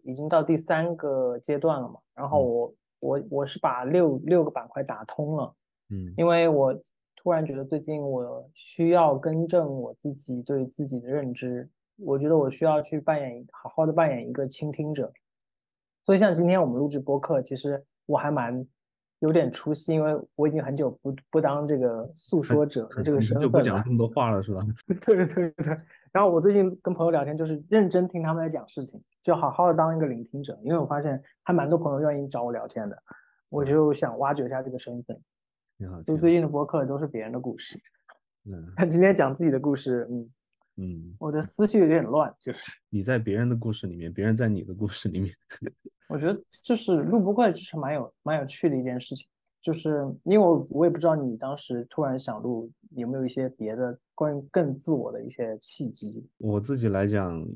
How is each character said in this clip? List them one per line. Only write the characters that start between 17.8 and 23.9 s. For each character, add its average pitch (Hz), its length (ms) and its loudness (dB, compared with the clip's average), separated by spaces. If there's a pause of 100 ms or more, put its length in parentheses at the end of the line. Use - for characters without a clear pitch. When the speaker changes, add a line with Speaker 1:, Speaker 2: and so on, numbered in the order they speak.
Speaker 1:
我 147 100 2
还 147 140 0
蛮 127 360 -2 (520)
有 156 120 2
点 156 220 4
出 - 200 -6
戏， 151 200 -4
因 156 100 2
为 151 160 0 (160)
我 151 140 2
已 - 20 2
经 151 120 -2
很 135 120 -4
久 139 160 0 (120)
不， 139 120 -6 (160)
不 160 80 0
当 147 300 0
这 147 80 2
个 117 380 -2
诉 - 280 -2
说 147 220 4
者 131 240 -4
的 - 140 -6
这 151 100 0
个 147 80 4
身 110 180 0
份 151 40 2
了。 131 80 2
Speaker 2:
很， - 20 2
很， 151 120 6
你 120 40 2
很 101 60 2
久 - 20 0
不 - 0 -
讲 104 80 0
这 123 60 -4
么 120 80 4